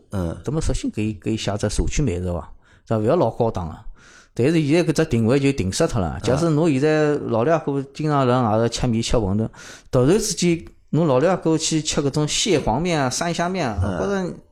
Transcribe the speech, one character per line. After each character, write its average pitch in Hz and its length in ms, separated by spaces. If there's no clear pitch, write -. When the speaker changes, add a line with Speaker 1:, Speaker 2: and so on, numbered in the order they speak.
Speaker 1:
嗯。 90 260
Speaker 2:
那 131 60
么 160 80
索 - 120
性 - 160
可 113 120
以， 107 140
可 92 140
以 110 80
写 101 220
只 107 100
社 - 200
区 - 120
美 92 200
食 90 120
伐？ 82 200
是 113 80
吧？ 110 60
勿 - 20
要 127 140
老 127 120
高 113 220
档 87 180
啊。 - 160
但 117 140
是 160 180
现 143 100
在 175 100
搿 151 120
只 160 100
定 117 200
位 131 140
就 139 100
定 95 200
死 156 180
脱 117 120
了。 82 100
Speaker 1:
啊。 73 120
Speaker 2:
假 120 140
使 165 140
侬 156 200
现 131 100
在 151 360
老 117 160
两 156 160
口 139 240
经 156 160
常 143 160
辣 123 280
外 110 40
头 117 120
吃 - 180
面 113 160
吃 - 140
馄 101 200
饨， 113 120
突 123 140
然 165 120
之 214 160
间 170 320
侬 160 180
老 127 100
两 175 240
口 160 160
去 156 240
吃 - 180
搿 143 80
种 151 200
蟹 160 320
黄 123 200
面 165 220
啊、 127 80
三 170 240
虾 175 140
面 180 200
啊， 101 140
Speaker 1:
嗯。 98 140
Speaker 2:
我 185 60
觉 190 40
着 196 300